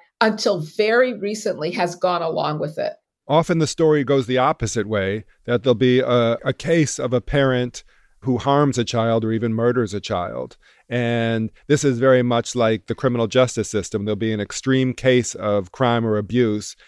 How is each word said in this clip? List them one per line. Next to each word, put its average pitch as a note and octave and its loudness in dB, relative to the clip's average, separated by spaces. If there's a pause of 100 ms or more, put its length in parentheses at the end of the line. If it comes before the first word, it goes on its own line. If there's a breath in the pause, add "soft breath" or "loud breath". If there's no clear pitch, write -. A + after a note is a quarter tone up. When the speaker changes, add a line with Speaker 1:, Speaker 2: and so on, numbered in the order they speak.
(220 loud breath)
Speaker 1:
until G#3+ 0
very A3 0
recently, G3 -6
has F3 -2
gone F3 0
along D#3 -4
with D3 -8
it. - -4 (340)
Speaker 2:
Often E3 2
the D3+ 2
story D3+ 2
goes C3+ 2
the B2+ 0
opposite A#2 0
way, G#2 -2 (220)
that A#2 0
there'll B2+ 4
be B2+ 4
a, A#2+ 2
a C3 -2
case E3 0
of B2+ -4
a A#2+ 0
parent B2+ 0 (380)
who B2+ -2
harms C#3 2
a A#2 2
child A2+ 0
or A2 0
even A2+ -2
murders A#2 0
a G2+ -6
child. F2 -6 (320 soft breath)
And A#2 -2 (160 soft breath)
this C#3+ 2
is C3 2
very B2+ 6
much A#2+ -2
like A2 0
the A2+ -4
criminal A#2+ 0
justice A#2+ 0
system. G2+ -4
There'll G#2+ -2
be A2 -2
an G#2 -2
extreme C3 -2
case B2+ 0
of G2+ -2
crime A#2 0
or G#2+ 0
abuse, G#2+ -2 (120)